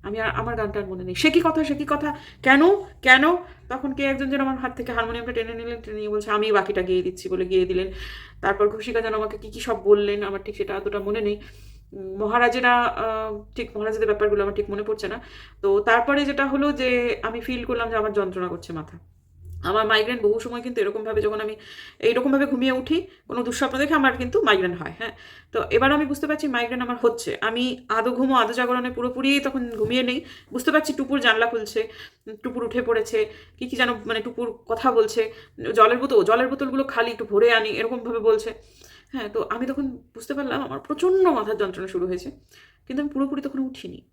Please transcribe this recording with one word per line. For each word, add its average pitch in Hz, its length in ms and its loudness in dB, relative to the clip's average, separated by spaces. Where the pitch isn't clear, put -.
আমি 208 180 -6
আর, 220 100 -2
আমার 226 260 -4
গানটা 208 240 -4
আর 190 60 -8
মনে 185 180 -10
নেই।" 185 100 -8
"সে 311 160 4
কি 339 140 6
কথা, 320 200 2
সে 285 100 -2
কি 294 140 -4
কথা, 294 280 -2
কেন, 330 400 6
কেন?" 269 540 6
তখন 262 240 -6
কে 277 100 -4
একজন 269 280 -2
যেন 277 100 0
আমার 262 160 0
হাত 254 200 -6
থেকে 233 160 -8
হারমোনিয়ামটা 233 400 -4
টেনে 226 220 -4
নিলেন, 233 260 -8
টেনে 214 160 -12
নিয়ে 214 120 -6
বলছে, 208 220 -4
"আমি 208 220 2
বাকিটা 196 300 2
গেয়ে 185 200 2
দিচ্ছি" 185 260 -6
বলে 185 180 -2
গেয়ে 185 200 4
দিলেন। 185 260 -2
তারপর 208 280 2
ঘোষিকা 220 320 -2
যেন 220 140 -4
আমাকে 214 240 -4
কী 214 120 -16
কী 233 100 -14
সব 202 240 -4
বললেন, 208 380 4
আমার 196 200 -4
ঠিক 208 140 -12
সেটা 196 200 -4
অতটা 202 220 -4
মনে 208 220 -2
নেই। 208 200 -2
উম, 190 260 -12
মহারাজেরা, 240 640 4
আহ, 220 640 -2
ঠিক 233 220 -6
মহারাজদের 214 300 0
ব্যাপারগুলো 208 360 2
আমার 202 120 -2
ঠিক 202 160 -2
মনে 202 120 -4
পড়ছে 208 260 -4
না। 226 120 -8
তো 196 180 4
তারপরে 240 440 4
যেটা 277 220 0
হলো 277 260 2
যে 247 500 0
আমি 226 180 -6
ফিল 240 240 -6
করলাম 233 260 -2
যে 226 60 -2
আমার 214 160 0
যন্ত্রণা 185 360 -2
করছে 170 240 -10
মাথা। 160 260 -10
আমার 214 240 0
মাইগ্রেন 220 360 2
বহু 214 180 2
সময় 240 220 -8
কিন্তু 240 180 -6
এরকমভাবে, 214 420 -2
যখন 208 180 0
আমি 214 160 -6
এইরকমভাবে 262 480 2
ঘুমিয়ে 262 260 0
উঠি, 294 340 -2
কোনো 240 140 -4
দুঃস্বপ্ন 247 360 -2
দেখে 294 160 2
আমার 269 220 4
কিন্তু 247 260 0
মাইগ্রেন 190 300 4
হয়। 160 260 -8
হ্যাঁ, 226 120 -8
তো 233 180 -2
এবার 269 220 4
আমি 294 120 2
বুঝতে 285 220 -4
পারছি 302 220 -2
মাইগ্রেন 240 320 -4
আমার 240 220 -4
হচ্ছে। 233 380 0
আমি 247 480 -2
আধো 226 220 0
ঘুমো 262 240 0
আধো 233 180 2
জাগরণে 247 380 0
পুরোপুরি 254 500 0
তখন 269 300 -4
ঘুমিয়ে 226 320 0
নেই, 247 180 -2
বুঝতে 254 200 0
পারছি 311 200 2
টুপুর 269 280 -2
জানলা 233 260 4
খুলছে, 226 420 -2
টুপুর 247 220 -6
উঠে 233 180 -2
পড়েছে, 220 420 0
কী 247 100 -8
কী 262 80 -6
যেন, 247 120 2
মানে 220 160 -2
টুপুর 233 320 -6
কথা 233 260 2
বলছে, 220 400 2
"জলের 226 240 8
বোতল, 240 260 4
জলের 240 240 4
বোতলগুলো 269 360 -2
খালি, 233 260 0
একটু 220 140 -8
ভরে 214 280 6
আনি", 220 160 2
এরকমভাবে 226 500 -4
বলছে। 220 360 2
হ্যাঁ, 226 160 -6
তো 220 220 -4
আমি 233 160 -4
তখন 269 220 -4
বুঝতে - 460 -12
পারলাম 269 280 -4
আমার - 180 -8
প্রচণ্ড 370 480 4
মাথার 220 280 0
যন্ত্রণা 190 320 -4
শুরু 185 180 -2
হয়েছে, 185 240 -6
কিন্তু 269 160 -4
আমি 294 60 -4
পুরোপুরি 277 340 -2
তখন 269 160 -6
উঠিনি। 254 540 -8